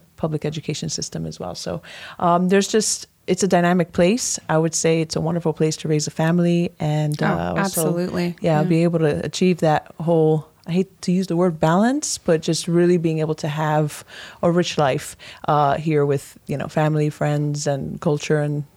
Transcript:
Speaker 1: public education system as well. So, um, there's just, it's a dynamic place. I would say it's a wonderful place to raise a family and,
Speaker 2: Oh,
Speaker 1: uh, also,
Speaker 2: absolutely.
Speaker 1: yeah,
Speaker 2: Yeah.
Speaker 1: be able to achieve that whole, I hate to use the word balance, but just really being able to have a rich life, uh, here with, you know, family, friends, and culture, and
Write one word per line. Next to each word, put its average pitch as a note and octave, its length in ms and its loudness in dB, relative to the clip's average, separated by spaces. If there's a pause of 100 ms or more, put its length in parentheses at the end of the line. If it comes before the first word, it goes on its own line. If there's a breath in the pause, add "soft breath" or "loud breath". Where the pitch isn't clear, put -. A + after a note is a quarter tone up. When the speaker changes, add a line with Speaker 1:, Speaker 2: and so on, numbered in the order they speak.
(180)
Speaker 1:
public D#3 260 -4
education D#3 460 -6
system - 360 -8
as D#3 140 -10
well. F2+ 160 -10
So, - 260 -8 (380 loud breath)
um, F3 300 2
there's G3 180 4
just, - 400 -2 (200)
it's F#3 160 0
a G3 40 2
dynamic F3 460 2
place. F#3 460 0 (100)
I D#3+ 80 2
would D#3+ 180 0
say E3 240 2
it's D#3+ 160 -4
a D#3+ 60 0
wonderful E3 320 -2
place D#3 240 0
to - 100 -8
raise D3+ 180 0
a - 60 -8
family E3+ 720 2
and, D3+ 420 0
Speaker 2:
Oh, D#3 40 2
Speaker 1:
uh, - 300 0
also, - 40 0
Speaker 2:
absolutely. F3 800 -2
Speaker 1:
yeah, D#3+ 200 2
Speaker 2:
Yeah. F#3 60 0
Speaker 1:
be E3 160 2
able E3+ 160 2
to D#3+ 260 0
achieve F3+ 340 0
that D#3 280 2 (120)
whole, D#3 480 2 (200)
I E3 60 -4
hate F#3 300 -2
to F3+ 80 0
use F#3 140 0
the E3+ 100 -2
word E3+ 240 2
balance, G#3+ 600 2
but D#3+ 220 2
just - 260 -2
really F3 300 4
being D#3+ 200 0
able D#3 180 -2
to - 120 -6
have D3+ 560 -2 (400 loud breath)
a F3 80 4
rich E3+ 260 0
life, C#3+ 380 0 (320 loud breath)
uh, D3 300 2
here D3+ 280 0
with, C#3 400 -4
you D3 100 -6
know, C#3 120 -6
family, D3+ 420 0
friends, D3 560 -2
and D3 340 -4
culture, D3+ 400 0
and D3 240 -2 (140)